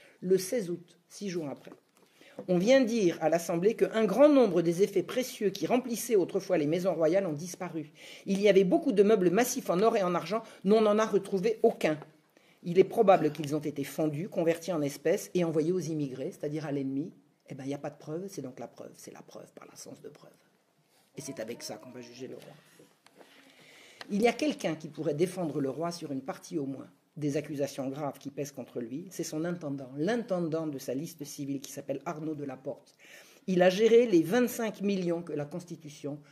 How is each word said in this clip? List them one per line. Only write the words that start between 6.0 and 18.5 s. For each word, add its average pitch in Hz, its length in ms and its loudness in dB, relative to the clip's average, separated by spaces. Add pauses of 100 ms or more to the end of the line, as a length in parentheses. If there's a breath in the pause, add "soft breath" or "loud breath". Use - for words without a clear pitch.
autrefois 180 400 0
les 147 100 2
maisons 175 260 0
royales 165 320 2
ont 165 60 -2
disparu. 160 600 -8 (320 loud breath)
Il 196 160 0
y 208 80 6
avait 190 160 8
beaucoup 277 260 2
de 202 100 4
meubles 180 280 6
massifs 226 400 0
en 175 100 2
or 226 160 4
et 202 80 2
en 180 100 0
argent, 170 300 -4 (220 loud breath)
mais 202 100 6
on 220 60 6
n'en 208 180 4
a 220 60 4
retrouvé 190 580 0
aucun. 160 340 2 (720 soft breath)
Il 175 120 2
est 190 40 10
probable 185 480 4
qu'ils 151 240 -6
ont 151 40 -2
été 143 240 -6
fondus, 156 440 -4
convertis 165 460 -2
en 156 80 -2
espèces 139 540 -2
et 180 80 2
envoyés 165 280 0
aux 185 80 0
immigrés, 147 520 -6
c'est-à-dire 151 340 -8
à 147 60 -6
l'ennemi. 139 420 -4 (340)
Eh - 60 -14
ben, 127 100 -14
il 135 40 -8
n'y 139 80 -4
a - 20 -12
pas 147 140 -10
de - 60 -20
preuve, 165 300 -10
c'est 170 140 -12
donc 127 180 -14